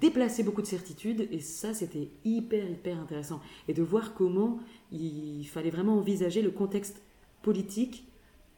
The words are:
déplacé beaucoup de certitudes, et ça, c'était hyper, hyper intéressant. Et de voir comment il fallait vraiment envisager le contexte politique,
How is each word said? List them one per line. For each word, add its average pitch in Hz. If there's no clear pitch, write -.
déplacé 247
beaucoup 202
de 208
certitudes, 208
et 165
ça, 208
c'était 156
hyper, 220
hyper 175
intéressant. 151
Et 151
de 156
voir 202
comment 190
il 151
fallait 165
vraiment 196
envisager 190
le 190
contexte 202
politique, 208